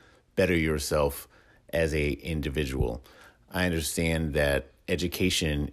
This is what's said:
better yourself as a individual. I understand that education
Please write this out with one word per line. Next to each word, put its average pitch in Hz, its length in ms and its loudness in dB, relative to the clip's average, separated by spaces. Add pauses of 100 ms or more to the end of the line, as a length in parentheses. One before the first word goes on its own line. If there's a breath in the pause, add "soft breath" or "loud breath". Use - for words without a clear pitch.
(360 soft breath)
better 92 200 4
yourself 78 720 0 (460 soft breath)
as 80 220 2
a 73 160 0
individual. 67 880 -2 (500 loud breath)
I 90 140 0
understand 80 680 0
that 71 320 2 (200)
education 82 840 0